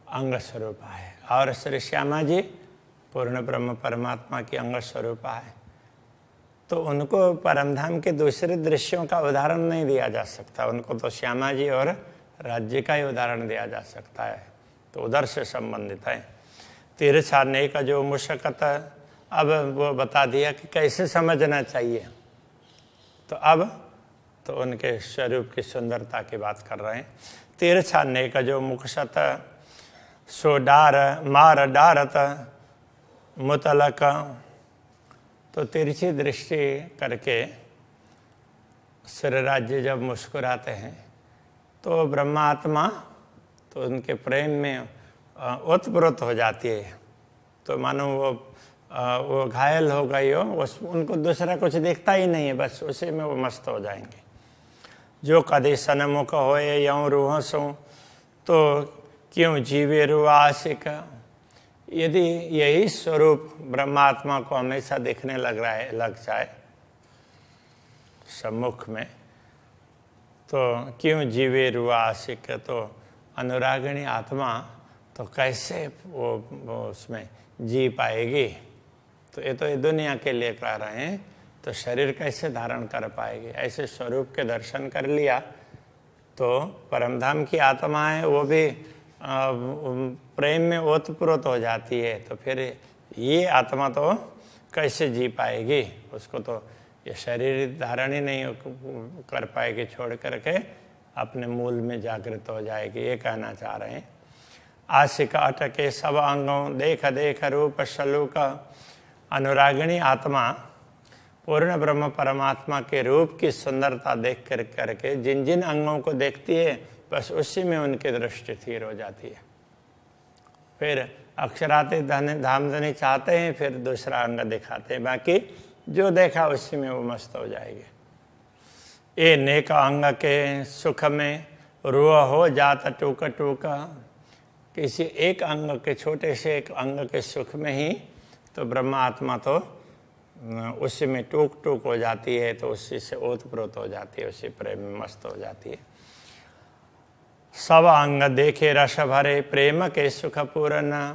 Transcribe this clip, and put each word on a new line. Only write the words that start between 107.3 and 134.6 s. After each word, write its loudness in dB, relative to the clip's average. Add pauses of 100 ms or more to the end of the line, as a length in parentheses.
रूप 0
सलूक, -2 (680)
अनुरागिणी 4
आत्मा 2 (960)
पूर्ण 2
ब्रह्म 0
परमात्मा -2
के -2
रूप 4
की 2
सुंदरता -2
देख -4
कर -4
करके -4
जिन 0
जिन 2
अंगों -2
को -4
देखती -2
है 0 (240)
बस -4
उसी -2
में 0
उनकी -2
दृष्टि -6
स्थिर -10
हो -10
जाती -14
है। -20 (1300)
फिर -2 (220)
अक्षरातीत 2
धन-, 0
धाम 2
धनी -2
चाहते 2
हैं, 0
फिर -2
दूसरा -4
अंग -2
दिखाते -6
हैं, -6
बाकी 0 (320)
जो 2
देखा 4
उसी -4
में -4
वो -6
मस्त -10
हो -8
जाएंगे। -14 (1300)
ए 8
नेक 2
अंग 4
के 0
सुख -4
में -2 (400)
रूह 6
हो 6
जात 4
टूक -4
टूक, -4 (1120)